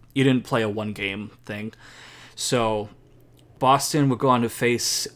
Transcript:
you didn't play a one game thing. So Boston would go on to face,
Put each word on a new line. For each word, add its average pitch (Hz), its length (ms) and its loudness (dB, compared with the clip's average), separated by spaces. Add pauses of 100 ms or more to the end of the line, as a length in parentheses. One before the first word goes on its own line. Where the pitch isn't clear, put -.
(140)
you 135 100 2
didn't 127 200 4
play 120 180 0
a 107 80 0
one 107 240 -6
game 101 380 -8 (120)
thing. 107 300 -10 (600)
So 110 540 -2 (720)
Boston 139 500 4
would 120 100 0
go 135 100 0
on 123 140 4
to 117 60 -2
face, - 680 -2